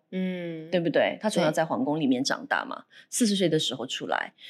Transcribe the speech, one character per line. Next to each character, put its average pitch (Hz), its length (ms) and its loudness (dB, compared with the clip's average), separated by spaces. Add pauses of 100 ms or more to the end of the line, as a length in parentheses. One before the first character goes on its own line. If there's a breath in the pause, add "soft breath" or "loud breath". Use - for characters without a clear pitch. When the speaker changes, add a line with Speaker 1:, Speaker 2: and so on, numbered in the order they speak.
(120)
Speaker 1:
嗯。 175 600 -4
Speaker 2:
对 180 80 4
不 165 80 2
对？ 123 320 4
他 214 100 -2
从 180 140 2
小 156 80 4
在 160 140 0
皇 127 180 -2
宫 147 160 0
里 147 80 2
面 127 160 4
长 - 240 -2
大 67 160 0
嘛， - 140 -10
Speaker 1:
对。 - 320 -20
Speaker 2:
四 - 180 2
十 202 80 2
岁 190 140 2
的 160 100 4
时 165 160 -2
候 123 100 -6
出 - 220 -8
来， - 240 -2 (180 loud breath)